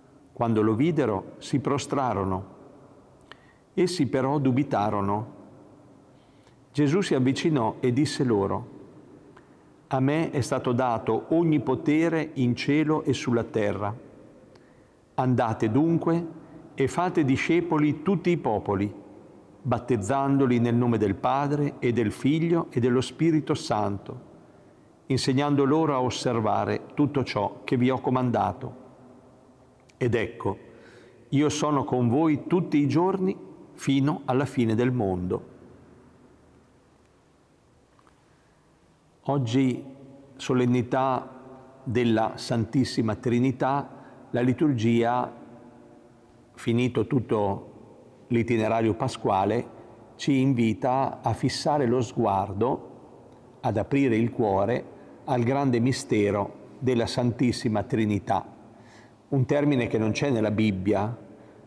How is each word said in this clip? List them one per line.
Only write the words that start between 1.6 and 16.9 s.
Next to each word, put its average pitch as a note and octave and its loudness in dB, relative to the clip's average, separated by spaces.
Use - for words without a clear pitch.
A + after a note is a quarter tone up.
Essi F3 2
però C3+ 0
dubitarono. A2 0
Gesù D3 2
si E3+ 0
avvicinò C3+ 0
e B2+ 0
disse D3 0
loro: G2+ 0
"A C3+ -2
me D3 0
è D3 -2
stato B2+ -2
dato A#2 0
ogni D#3+ 2
potere D#3 0
in B2 0
cielo D3+ 0
e C#3+ 0
sulla A#2 0
terra. G2+ -2
Andate A#2+ 2
dunque E3 2
e C3+ 0
fate E3+ 0